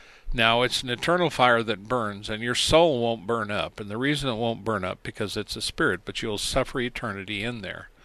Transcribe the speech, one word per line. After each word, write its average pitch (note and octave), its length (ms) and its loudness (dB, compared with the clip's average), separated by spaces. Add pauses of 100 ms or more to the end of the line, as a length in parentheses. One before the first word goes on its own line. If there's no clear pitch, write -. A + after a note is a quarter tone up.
(340)
Now, A#2 300 4
it's - 200 0
an C3 60 -8
eternal E3 400 2
fire B2 340 6
that G#2 240 -4
burns, G#2+ 420 -2
and G#2+ 140 -6
your A#2+ 120 -2
soul D#3+ 460 6
won't A#2 260 0
burn A2 240 -2
up. F2+ 280 -4
And G#2 100 -10
the G#2 80 -6
reason C#3 320 0
it A#2 60 -2
won't A2 300 -2
burn G#2 180 0
up, F#2+ 200 -4
because G#2+ 340 -6
it's G#2 180 -6
a A2+ 60 -8
spirit, A2+ 420 0
but - 180 -8
you'll G#2+ 160 -4
suffer C3 420 -2
eternity G#2 640 -6
in A#2 180 -6
there. E2 280 -12 (140)